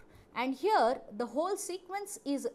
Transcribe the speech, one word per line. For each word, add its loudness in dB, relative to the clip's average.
And -2
here 4
the -2
whole 0
sequence -8
is 0